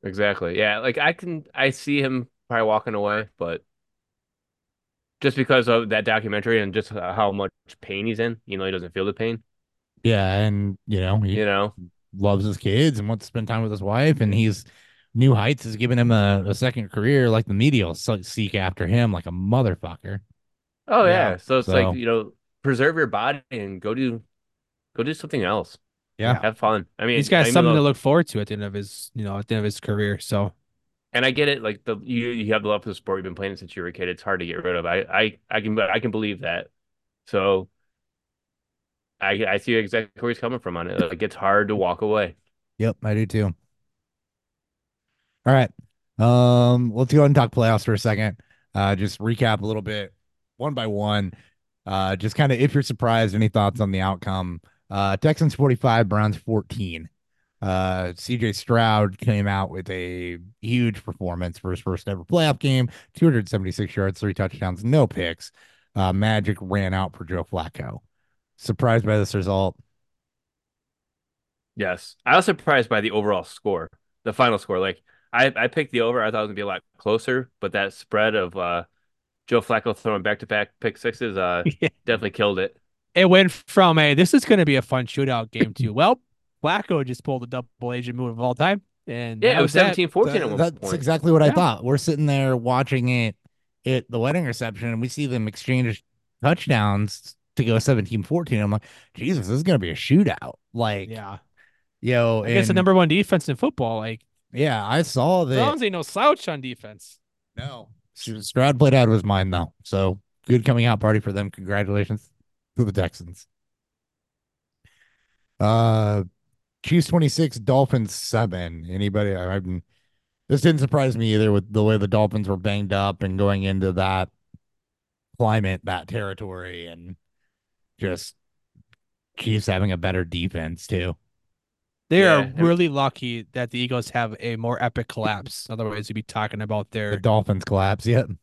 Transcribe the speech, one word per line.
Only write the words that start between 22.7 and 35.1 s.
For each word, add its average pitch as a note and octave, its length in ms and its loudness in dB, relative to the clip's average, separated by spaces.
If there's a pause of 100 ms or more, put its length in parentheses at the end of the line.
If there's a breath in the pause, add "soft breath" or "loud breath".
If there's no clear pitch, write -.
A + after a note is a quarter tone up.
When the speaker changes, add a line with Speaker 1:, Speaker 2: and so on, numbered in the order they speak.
Speaker 1:
your D3+ 100 2
body A#2+ 340 -2 (100)
and G2 300 -8
go G#2+ 120 -4
do, A#2+ 300 -4 (720)
go A#2 80 -2
do D3+ 120 -4
something C#3 280 -4
else. F#2 340 -4 (400)
Speaker 2:
Yeah. A2+ 240 0
Speaker 1:
Have A2 160 0
fun. G#2+ 300 0 (100)
I G#2+ 80 -4
mean, A#2 120 2
Speaker 3:
He's C#3 120 0
got E3+ 120 6
Speaker 1:
I - 40 4
mean, A#2 80 2
Speaker 3:
something E3 220 6
to D3+ 60 4
Speaker 1:
look C#3+ 100 4
Speaker 3:
look B2+ 60 -2
forward D#3 320 2
to G#2+ 100 -4
at G#2 80 -4
the G#2+ 60 -6
end G#2 100 -6
of G2+ 100 -10
his, G2+ 400 -10
you A2 100 -8
know, G2 140 -6
at G#2 100 -8
the A2+ 80 0
end A2 40 0
of G#2 60 -2
his G#2 140 -4
career. G#2 400 -2
So. G2+ 340 -2 (600)
Speaker 1:
And B2 120 2
I C3+ 60 2
get C#3+ 160 0
it. C#3 140 -2
Like, G#2+ 240 -6
the, A2 180 -4
you, A#2+ 260 -4
you A2 240 -2
have G#2+ 100 0
the G#2 60 -4
love G#2 140 -2
for A2 60 -10
the G2 60 -10
sport. - 240 -6
You've F#2 40 -10
been F2 120 -10
playing G2 180 -6
it F2 60 -14
since F2 160 -18
you F#2 60 -8
were F2 80 -6
a E2+ 40 -14
kid. F2+ 160 -6
It's F2+ 140 -8
hard G2 160 -2
to F2 60 -6
get E2+ 180 -8
rid F2+ 120 -2
of. E2+ 100 -4
I, F2 160 0
I, G#2 360 -2 (120)